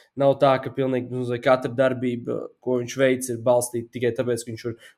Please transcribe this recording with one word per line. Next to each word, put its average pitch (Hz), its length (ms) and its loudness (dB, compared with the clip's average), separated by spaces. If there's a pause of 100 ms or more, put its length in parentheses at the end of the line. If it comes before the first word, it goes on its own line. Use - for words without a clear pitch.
(160)
nav 139 220 4
tā, 135 200 6
ka 127 160 -8
pilnīgi, 127 380 -2
nu, 127 120 -4
vai 120 140 -2
katra 127 320 2
darbība, 123 720 -2 (160)
ko 123 240 -2
viņš 120 180 -8
veic, 131 320 2
ir 113 140 -6
balstīta 123 480 0
tikai 120 240 0
tāpēc, 120 260 -2
ka - 80 -12
viņš 110 160 -12
var 113 100 -6 (220)